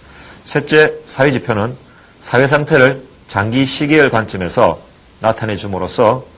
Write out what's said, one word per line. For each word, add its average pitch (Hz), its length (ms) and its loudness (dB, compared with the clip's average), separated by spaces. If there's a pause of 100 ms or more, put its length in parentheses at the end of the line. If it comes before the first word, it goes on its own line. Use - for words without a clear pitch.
(440)
셋째, 151 480 2 (140)
사회지표는 123 680 -2 (460)
사회 131 260 2
상태를 139 600 2 (200)
장기 113 380 -2
시계열 143 460 2
관점에서 98 680 0 (420)
나타내 110 360 -2
줌으로써 104 680 -2 (120)